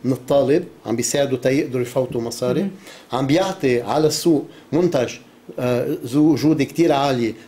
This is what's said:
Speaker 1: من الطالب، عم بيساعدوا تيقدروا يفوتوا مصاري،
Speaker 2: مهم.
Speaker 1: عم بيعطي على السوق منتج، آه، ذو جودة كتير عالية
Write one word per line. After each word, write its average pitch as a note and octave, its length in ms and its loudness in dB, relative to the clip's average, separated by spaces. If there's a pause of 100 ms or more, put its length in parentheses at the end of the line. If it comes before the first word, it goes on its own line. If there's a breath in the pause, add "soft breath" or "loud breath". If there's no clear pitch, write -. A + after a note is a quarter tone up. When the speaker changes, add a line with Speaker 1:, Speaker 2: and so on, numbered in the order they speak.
Speaker 1:
من B2+ 80 0
الطالب، C#3 520 2 (220)
عم A2+ 100 -2
بيساعدوا C3 420 -2
تيقدروا C3 440 0
يفوتوا B2 380 -4
مصاري، B2 400 -2
Speaker 2:
مهم. G3 100 -2 (420 loud breath)
Speaker 1:
عم C3 140 0
بيعطي D3 560 0
على C#3+ 240 0
السوق D3+ 380 2 (280 loud breath)
منتج، D3 400 0 (460)
آه، B2+ 460 -2
ذو D3 300 4
جودة C#3 300 2
كتير D#3+ 280 2
عالية C3+ 400 0 (160 loud breath)